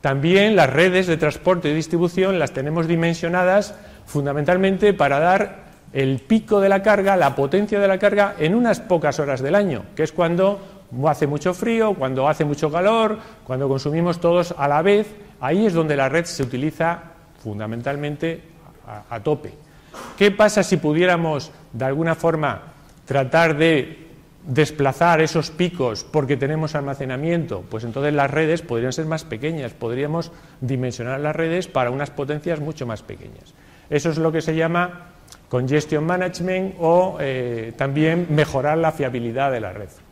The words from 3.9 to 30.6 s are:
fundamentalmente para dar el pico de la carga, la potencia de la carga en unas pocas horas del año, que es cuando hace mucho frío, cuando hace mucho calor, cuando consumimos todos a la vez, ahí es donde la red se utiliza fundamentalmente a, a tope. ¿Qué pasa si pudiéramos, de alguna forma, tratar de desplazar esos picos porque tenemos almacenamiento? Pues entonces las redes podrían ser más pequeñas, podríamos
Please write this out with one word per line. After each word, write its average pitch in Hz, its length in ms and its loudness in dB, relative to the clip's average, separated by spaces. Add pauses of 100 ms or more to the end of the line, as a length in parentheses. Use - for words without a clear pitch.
fundamentalmente 180 880 2
para 139 240 2
dar 190 460 2 (280)
el 135 280 0
pico 220 380 2
de 196 100 4
la 196 120 4
carga, 196 340 4
la 143 200 2
potencia 190 440 0
de 202 80 4
la 190 120 2
carga 202 400 2
en 160 160 2
unas 233 240 2
pocas 156 400 0
horas 139 220 -2
del 139 120 0
año, 180 300 2 (120)
que 151 60 -2
es 156 100 0
cuando 180 480 2 (480)
hace 147 200 2
mucho 147 260 -2
frío, 220 400 0
cuando 131 340 0
hace 151 180 0
mucho 147 260 -2
calor, 214 480 2 (240)
cuando 131 240 -4
consumimos 160 520 0
todos 170 380 2
a 143 100 0
la 143 140 2
vez, 202 240 4 (340)
ahí 180 280 0
es 180 60 0
donde 156 220 0
la 135 140 2
red 170 160 0
se - 160 -8
utiliza 156 600 -4 (400)
fundamentalmente 139 1000 -6 (460)
a, 107 200 -16
a 117 120 -10
tope. 147 340 -4 (640)
¿Qué 202 140 6
pasa 208 320 4
si 180 140 2
pudiéramos, 160 720 0 (220)
de 123 120 -4
alguna 160 300 0
forma, 156 460 -2 (440)
tratar 143 500 2
de 156 520 0 (360)
desplazar 151 760 2
esos 160 300 0
picos 147 520 -2
porque 143 340 0
tenemos 151 380 -4
almacenamiento? 139 920 -4
Pues 113 140 -8
entonces 139 300 -2
las 139 180 2
redes 160 300 0
podrían 123 320 -2
ser 156 120 -4
más 156 200 -6
pequeñas, 135 480 -6
podríamos 147 580 -4 (300)